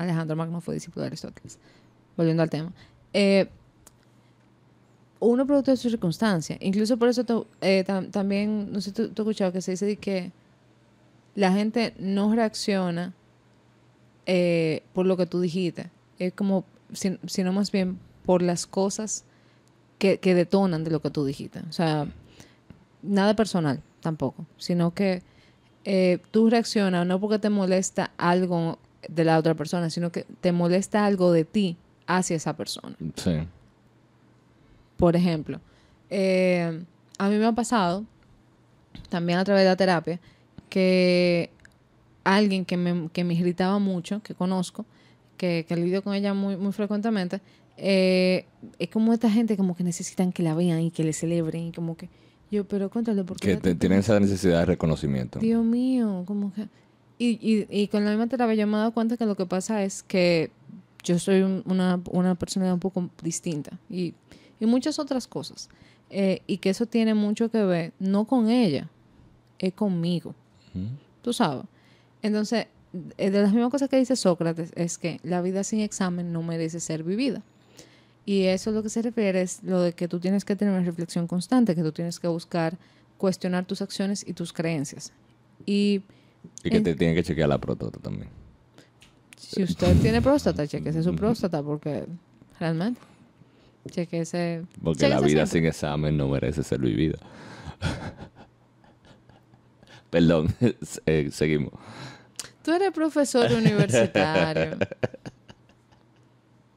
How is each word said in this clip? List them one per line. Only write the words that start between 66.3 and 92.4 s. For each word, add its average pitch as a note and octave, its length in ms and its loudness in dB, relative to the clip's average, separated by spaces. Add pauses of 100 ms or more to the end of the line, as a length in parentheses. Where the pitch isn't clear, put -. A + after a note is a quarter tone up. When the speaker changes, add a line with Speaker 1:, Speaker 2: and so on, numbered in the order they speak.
Speaker 1:
y G3+ 120 -2
que - 120 -2
eso A#3 140 -2
tiene A3 300 2
mucho G#3+ 360 0
que A3 140 2
ver, E3+ 340 0
no G3 280 0
con A3+ 240 2
ella, G3+ 400 2 (680)
es F#3 140 -2
conmigo. F3 640 -2 (400)
Speaker 2:
Ujú. F#2 120 -6 (360)
Speaker 1:
Tú A#3+ 100 -4
sabes. D#3 320 -2 (560)
Entonces, G#3+ 460 -2 (500)
eh, F#3+ 140 0
de G3+ 120 4
las G3+ 120 4
mismas A#3+ 160 2
cosas C#4 180 0
que C4+ 80 0
dice C4 180 2
Sócrates E3 640 0
es E3+ 220 -4
que D#3+ 240 -6
la F3 180 -2
vida F#3+ 240 -2
sin G#3+ 160 -2
examen F3 540 -4
no E3 80 -4
merece E3 380 -4
ser D#3+ 220 -6
vivida. G#3 400 -4 (840)
Y G3 200 2
eso F#3+ 260 0
es G#3+ 60 -2
lo G#3+ 80 -2
que A3 40 -6
se A#3 140 -2
refiere, G3+ 400 0
es - 220 -6
lo F3+ 160 0
de F3 140 0
que F3 120 -4
tú E3+ 140 -4
tienes F#3+ 240 0
que G3+ 100 -2
tener G3+ 180 0
una F#3 120 0
reflexión E3+ 420 -4
constante, F#3+ 480 2
que F3 80 0
tú D#3 80 0
tienes E3+ 300 -6
que F3 80 -2
buscar E3 500 -2 (400)
cuestionar F3+ 460 -2
tus G3+ 180 -6
acciones G3 440 -4
y G3 60 -8
tus E3+ 200 -8
creencias. D#3+ 600 -4 (540)
Y G3+ 360 2 (600)
Speaker 2:
Y - 80 -2
que - 60 4
Speaker 1:
en G#3+ 80 4
Speaker 2:
te E2+ 100 2
tienen E2 220 4
que F2 80 2
chequear D2+ 240 2
la C#2 100 2
próstata A1+ 400 -6
también. G1+ 300 -10 (1080)
Speaker 1:
Si - 280 -6
usted F3+ 360 4
tiene A3+ 220 4
próstata, B3 460 2
chequese D#3 340 -4
su E3+ 60 0
Speaker 2:
Ujú. E3 100 0
Speaker 1:
próstata, F3+ 460 -2
porque D3 400 -6 (560)